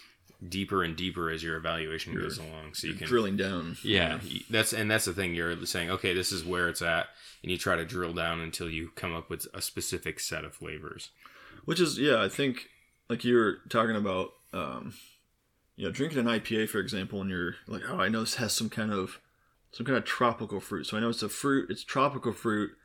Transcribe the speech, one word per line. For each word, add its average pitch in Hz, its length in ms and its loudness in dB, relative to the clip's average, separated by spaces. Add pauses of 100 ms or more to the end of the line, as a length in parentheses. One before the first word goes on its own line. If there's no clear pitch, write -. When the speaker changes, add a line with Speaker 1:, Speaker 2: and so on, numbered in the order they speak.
(480)
Speaker 1:
deeper 95 360 0
and 82 120 0
deeper 85 340 -2
as 80 140 -4
your 82 140 -2
evaluation 80 560 -4
Speaker 2:
You're - 80 -2
Speaker 1:
goes - 160 -4
along. 78 380 -12
So - 120 -6
you 80 60 -2
can 85 140 -6
Speaker 2:
drilling 110 280 2
down. 90 480 -2
Speaker 1:
Yeah, 92 400 4
Speaker 2:
Yeah. - 120 -8
Speaker 1:
y-, - 140 -6
that's, 110 220 4
and 107 180 0
that's 110 160 4
the 92 80 2
thing. 90 200 0
You're 85 320 -2
saying, 85 240 -2
"Okay, 92 240 2
this 92 180 0
is 85 140 -4
where 87 240 2
it's 82 140 -4
at," 85 260 2 (340)
and 87 80 -2
you 90 60 0
try 92 180 2
to 82 80 2
drill 85 300 -2
down 82 260 0
until 82 300 -6
you 80 260 -4
come 87 200 -4
up 82 140 -8
with 82 240 -6
a 92 80 -10
specific - 600 -4
set 78 240 -4
of 71 80 -14
flavors. 78 560 -12 (560)
Speaker 2:
Which 165 160 2
is, 151 160 4
yeah, 131 240 8
I 98 80 4
think, 135 400 -2 (400)
like 120 160 -2
you 123 100 8
were 107 220 6 (100)
talking 113 300 4
about, 95 320 0 (240)
um, 69 400 -6 (800)
you 101 100 -6
know, 90 60 -2
drinking 139 280 0
an 120 80 4
I 113 120 4
P 110 220 0
A, 107 60 2
for 107 120 -2
example, 95 420 -2
and 98 80 -2
you're 87 260 -2 (120)
like, 98 220 -8
"Oh, 180 100 -2
I - 80 4
know 110 140 2
this 113 140 -2
has 113 180 0
some 110 160 0
kind 107 220 -2
of, 95 280 -2 (520)
some - 140 -8
kind 131 120 2
of 107 80 0
tropical 117 540 2
fruit. 85 260 -6
So 110 120 -4
I - 40 0
know 117 80 2
it's 113 140 -2
a 104 60 -2
fruit, - 400 2
it's - 140 -6
tropical 135 480 2
fruit." 104 400 0 (120)